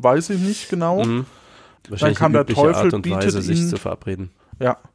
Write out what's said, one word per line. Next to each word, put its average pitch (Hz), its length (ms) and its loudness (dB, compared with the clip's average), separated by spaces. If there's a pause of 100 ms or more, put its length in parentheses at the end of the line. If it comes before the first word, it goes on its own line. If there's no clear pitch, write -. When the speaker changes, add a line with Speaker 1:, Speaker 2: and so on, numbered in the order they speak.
Speaker 1:
weiß 139 280 4
ich 185 100 -2
nicht 202 280 -4
genau. 180 360 -2
Speaker 2:
Mhm. 123 200 -2 (580)
Speaker 1:
Dann - 80 -20
Speaker 2:
Wahrscheinlich 104 260 0
Speaker 1:
kam 160 140 4
Speaker 2:
die - 20 2
Speaker 1:
der 147 80 4
Speaker 2:
übliche 139 200 0
Speaker 1:
Teufel, 160 260 4
Speaker 2:
Art 170 60 2
und 101 100 -2
Speaker 1:
bietet 95 200 -2
Speaker 2:
Weise, 101 180 0
sich 85 180 0
Speaker 1:
ihnen - 100 0
Speaker 2:
zu 92 80 -4
verabreden. 95 540 -8 (280)
Speaker 1:
Ja. 127 160 0 (200)